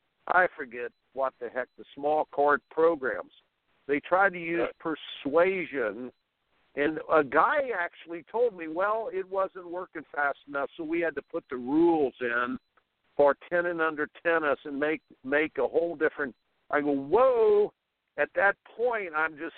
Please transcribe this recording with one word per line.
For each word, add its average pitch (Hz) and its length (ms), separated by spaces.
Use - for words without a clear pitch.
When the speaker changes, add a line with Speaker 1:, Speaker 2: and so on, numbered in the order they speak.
Speaker 1:
I 180 280
forget 120 360
what 131 260
the 117 100
heck, 123 180
the 107 80
small 147 300
court 143 440
programs. 127 640
They 143 140
tried 190 320
to 180 60
use 170 200
Speaker 2:
Right. - 380
Speaker 1:
persuasion, 135 880
and 151 240
a 156 120
guy 233 500
actually 170 500
told 233 320
me, 165 120
"Well, 196 440
it 190 160
wasn't 185 400
working 170 440
fast 143 360
enough, 139 300
so 170 60
we 165 180
had 160 140
to 135 80
put - 260
the 127 80
rules 147 640
in 123 380
for 143 180
ten 175 160
and 175 160
under 151 260
tennis 160 400
and 143 160
make, 151 220
make 147 320
a 123 100
whole 160 300
different," 147 360
I 147 100
go, 147 120
"Whoa." 208 840
At 147 200
that 190 280
point, 220 500
I'm 156 240
just 156 200